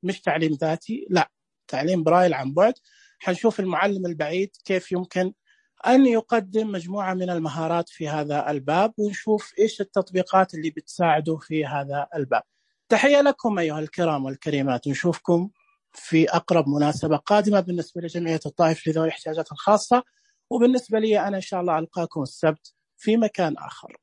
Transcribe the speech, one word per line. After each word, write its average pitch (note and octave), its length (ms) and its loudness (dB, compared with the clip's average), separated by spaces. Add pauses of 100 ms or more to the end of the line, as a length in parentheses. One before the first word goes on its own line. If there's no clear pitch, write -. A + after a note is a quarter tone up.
مش F#3 180 -6
تعليم D#3 400 0
ذاتي، E3 480 -4
لا، F3 220 2 (360)
تعليم D#3+ 360 -2
برايل F3 300 4
عن C3+ 200 -6
بعد. G3+ 200 4 (460)
حنشوف G3+ 400 -2
المعلم F#3 460 -2
البعيد E3+ 440 -4 (160)
كيف F#3 260 -2
يمكن F#3 420 -4 (540)
أن C4 180 6
يقدم A3 680 0
مجموعة F#3+ 420 -6
من F#3 160 -4
المهارات E3 600 -2
في D3+ 200 -10
هذا D3 420 -4
الباب، D#3 460 0
ونشوف G#3 600 -4
إيش G#3+ 220 0
التطبيقات F#3 720 0
اللي D#3+ 160 -6
بتساعده D#3+ 680 -2
في D#3 280 -6
هذا C#3+ 500 -6
الباب. C3 280 -2 (460)
تحية C#4 320 4
لكم B3 380 0
أيها D#3 200 -2
الكرام D3+ 460 -2
والكريمات، C3+ 640 -2
ونشوفكم E3+ 600 0 (440)
في - 360 2
أقرب E3 400 2
مناسبة D3 480 0
قادمة G#3 420 2
بالنسبة F3 420 -6
لجمعية E3 440 -4
الطائف D#3+ 420 0
لذوي D#3+ 180 0
الاحتياجات D#3 460 -6
الخاصة، G#3+ 520 2 (460)
وبالنسبة B3 500 2
لي G#3+ 200 2
أنا G3 180 -2
إن F#3 40 -4
شاء F#3 200 -6
الله E3+ 180 0
ألقاكم E3 420 -6
السبت - 520 -2 (240)
في G#3+ 200 0
مكان F#3+ 400 0
آخر. - 460 -18